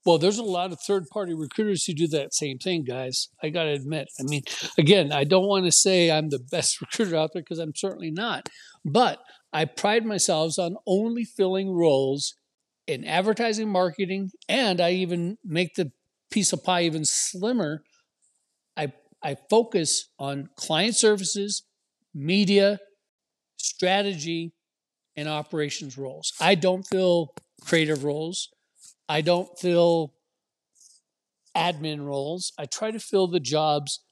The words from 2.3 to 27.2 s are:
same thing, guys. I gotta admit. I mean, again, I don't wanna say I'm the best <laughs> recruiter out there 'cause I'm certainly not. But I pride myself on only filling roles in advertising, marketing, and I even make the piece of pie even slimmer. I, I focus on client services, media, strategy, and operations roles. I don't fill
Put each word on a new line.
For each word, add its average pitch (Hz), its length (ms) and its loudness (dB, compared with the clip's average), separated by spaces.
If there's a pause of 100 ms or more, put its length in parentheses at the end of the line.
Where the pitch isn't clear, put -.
same 135 240 -4
thing, 170 260 -4
guys. 127 440 -6 (140)
I 156 80 -4
gotta 160 220 -2
admit. 143 360 -6 (120)
I 131 40 -6
mean, 143 180 -4 (360)
again, 185 340 6
I 147 120 2
don't 185 240 4
wanna 190 240 4
say 180 400 6
I'm 156 180 0
the 139 100 -2
best 139 400 -4
<laughs> - 20 -8
recruiter 175 340 -2
out 156 180 0
there 170 80 -6
'cause 165 160 -8
I'm 156 160 -8
certainly 180 380 -6
not. 190 360 -6 (360)
But 165 360 2 (320)
I 156 140 0
pride 220 400 0
myself 165 540 0
on 175 160 -2 (100)
only 226 380 0
filling 190 480 -2
roles 143 640 2 (500)
in 135 180 -6
advertising, 214 680 0
marketing, 185 600 -2 (180)
and 208 320 0
I 175 120 2
even 180 520 -2
make 170 320 -2
the 160 160 -2 (380)
piece 202 220 0
of 151 120 -6
pie 175 200 2
even 160 200 -2
slimmer. 180 800 -2 (920)
I, 147 160 -4 (300)
I 143 140 -6 (140)
focus 214 680 2
on 139 380 -8
client 190 400 0
services, 202 680 0 (500)
media, 196 680 2 (800)
strategy, 170 960 -2 (640)
and 151 120 -8
operations 151 720 -6
roles. 139 420 -8
I 180 160 6
don't 185 280 0
fill 180 500 2 (300)